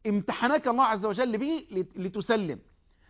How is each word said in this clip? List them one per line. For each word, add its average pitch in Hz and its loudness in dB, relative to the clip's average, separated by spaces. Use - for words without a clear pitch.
امتحنك 233 0
الله 247 4
عز 220 0
وجل 214 0
به 294 -4
لت-، 185 -4
لتسلم. 190 -2